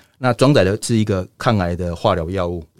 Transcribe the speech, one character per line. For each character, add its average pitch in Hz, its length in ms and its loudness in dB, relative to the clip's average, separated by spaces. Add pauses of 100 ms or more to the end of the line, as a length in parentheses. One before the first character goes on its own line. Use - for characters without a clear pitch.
(200)
那 127 140 0
装 131 200 4
载 117 100 4
的 98 200 0
是 120 120 0
一 110 80 2
个 95 240 -2 (100)
抗 117 200 0
癌 87 180 -2
的 87 200 -6
化 98 180 0
疗 85 160 -2
药 92 180 -4
物， 87 160 -8 (160)